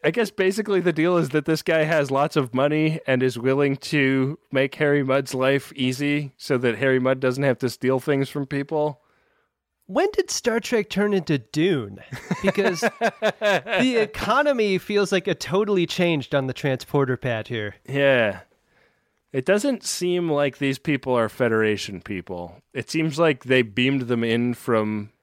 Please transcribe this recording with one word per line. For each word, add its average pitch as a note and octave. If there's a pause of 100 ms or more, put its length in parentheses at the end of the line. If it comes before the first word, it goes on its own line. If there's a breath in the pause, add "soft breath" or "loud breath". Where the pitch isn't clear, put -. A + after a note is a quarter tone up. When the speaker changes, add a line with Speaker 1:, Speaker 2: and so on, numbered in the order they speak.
Speaker 1:
I D3+
guess G#3
basically G3
the F3
deal E3
is D#3+
that D3+
this D#3+
guy D#3+
has D3+
lots C#3
of B2+
money D3+
and B2+
is B2
willing C3+
to C3+ (120)
make C3+
Harry D3
Mudd's C3
life C3+
easy C#3+
so C3+
that A#2+
Harry C3
Mudd C3
doesn't C3
have C3
to B2
steal B2+
things C#3
from C#3+
people. D3 (880)
Speaker 2:
When D#4
did F#4
Star A3+
Trek -
turn G#3
into D#3+
Dune? B2+ (420)
Because G3
the A3
Speaker 1:
<laughs> A3
Speaker 2:
economy A3
feels G3+
like F#3+
it F3
totally F#3+
changed E3+
on C#3
the C3
transporter C3
pad A2+
here. G#2+ (120)
Speaker 1:
Yeah. B2+ (920)
It C3+
doesn't G#3
seem F3+
like C#3+
these C3+
people C3
are A2+
Federation G#2+
people. F2 (140)
It -
seems D#3
like D#3+
they B2+
beamed B2
them A#2
in A#2
from G#2+ (120)